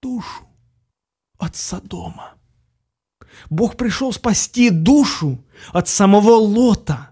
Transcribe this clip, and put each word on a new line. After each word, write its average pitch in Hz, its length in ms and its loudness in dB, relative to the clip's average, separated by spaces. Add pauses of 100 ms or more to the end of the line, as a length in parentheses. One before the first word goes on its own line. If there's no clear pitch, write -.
душу 247 460 -12 (920)
от - 180 -10
Содома. - 800 -14 (1160)
Бог 175 260 -2
пришёл 247 360 -4
спасти 240 580 0
душу 165 760 0 (280)
от 175 160 -2
самого 208 480 4
Лота 214 760 0